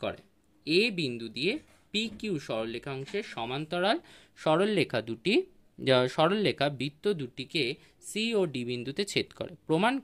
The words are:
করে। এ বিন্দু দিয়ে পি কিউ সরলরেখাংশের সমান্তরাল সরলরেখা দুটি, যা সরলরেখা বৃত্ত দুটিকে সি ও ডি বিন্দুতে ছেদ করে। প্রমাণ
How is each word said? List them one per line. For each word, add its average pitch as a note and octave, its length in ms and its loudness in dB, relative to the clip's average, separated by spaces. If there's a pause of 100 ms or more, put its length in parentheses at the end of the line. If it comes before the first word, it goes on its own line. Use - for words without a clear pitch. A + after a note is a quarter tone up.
করে। G2+ 180 -4 (460)
এ E3 140 4 (180)
বিন্দু A#2+ 280 -2 (100)
দিয়ে D#3+ 160 0 (380)
পি G#3+ 120 0 (160)
কিউ G#3 160 -4 (120)
সরলরেখাংশের C3 800 -6 (100)
সমান্তরাল D#3 640 -2 (460)
সরলরেখা E3 680 2
দুটি, A#2 260 0 (440)
যা B2+ 180 6 (200)
সরলরেখা E3 500 4 (140)
বৃত্ত D3 240 -6 (160)
দুটিকে C3+ 440 -4 (440)
সি G#3 140 -2 (160)
ও F#3+ 40 4 (120)
ডি B2+ 160 -2
বিন্দুতে B2 320 -4 (100)
ছেদ - 160 -6 (100)
করে। - 140 -8 (160)
প্রমাণ G3 360 4